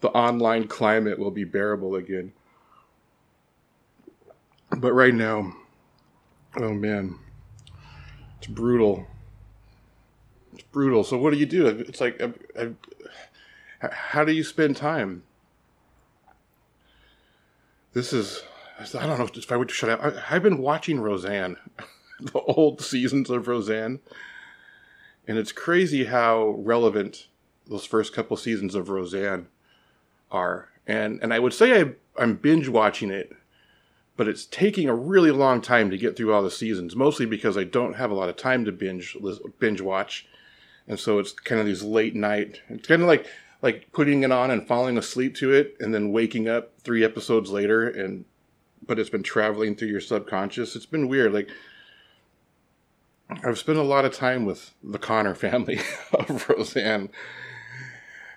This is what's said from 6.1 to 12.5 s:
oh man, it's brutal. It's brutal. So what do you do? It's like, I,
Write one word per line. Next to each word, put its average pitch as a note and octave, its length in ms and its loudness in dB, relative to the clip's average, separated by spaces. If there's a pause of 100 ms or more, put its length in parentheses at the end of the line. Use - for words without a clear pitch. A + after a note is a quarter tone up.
oh A2+ 180 -2
man, G2+ 440 -4 (1200)
it's - 80 -18
brutal. A2 600 2 (1500)
It's - 100 -20
brutal. C3+ 400 2
So C3 140 -2
what D3 160 4
do D3 60 2
you C#3+ 80 2
do? D#3+ 200 2
It's A2 340 -2
like, A#2+ 200 -2
I, A#2+ 120 -4 (260)